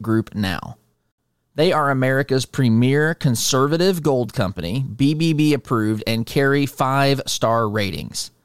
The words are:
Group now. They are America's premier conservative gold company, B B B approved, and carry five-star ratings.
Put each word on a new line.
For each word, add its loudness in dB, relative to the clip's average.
Group -2
now. -6
They 2
are 2
America's 0
premier 2
conservative 0
gold 0
company, -4
B 0
B 0
B 2
approved, -2
and -2
carry 0
five-star 0
ratings. -6